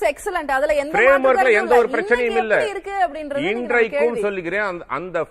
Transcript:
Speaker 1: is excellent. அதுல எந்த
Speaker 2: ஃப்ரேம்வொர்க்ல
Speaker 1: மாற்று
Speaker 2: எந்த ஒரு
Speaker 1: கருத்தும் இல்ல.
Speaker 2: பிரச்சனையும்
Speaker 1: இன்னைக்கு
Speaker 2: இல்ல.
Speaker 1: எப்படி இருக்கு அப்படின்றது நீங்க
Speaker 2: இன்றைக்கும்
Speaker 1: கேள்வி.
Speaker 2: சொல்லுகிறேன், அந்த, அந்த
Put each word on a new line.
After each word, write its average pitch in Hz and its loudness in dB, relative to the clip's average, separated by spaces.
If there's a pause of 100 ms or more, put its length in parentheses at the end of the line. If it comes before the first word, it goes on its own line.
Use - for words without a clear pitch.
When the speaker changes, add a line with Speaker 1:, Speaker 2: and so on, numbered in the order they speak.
Speaker 1:
is 311 0
excellent. 349 -6
அதுல 285 0
எந்த 285 0
Speaker 2:
ஃப்ரேம்வொர்க்ல 262 4
Speaker 1:
மாற்று 247 4
Speaker 2:
எந்த 226 4
ஒரு 233 4
Speaker 1:
கருத்தும் 240 0
இல்ல. 233 0
Speaker 2:
பிரச்சனையும் 233 -2
Speaker 1:
இன்னைக்கு 233 2
Speaker 2:
இல்ல. 214 0
Speaker 1:
எப்படி 143 2
இருக்கு 392 -2
அப்படின்றது 285 -8
நீங்க 208 -2
Speaker 2:
இன்றைக்கும் 233 0
Speaker 1:
கேள்வி. 233 0
Speaker 2:
சொல்லுகிறேன், 196 -4
அந்த, 180 -6
அந்த 160 -6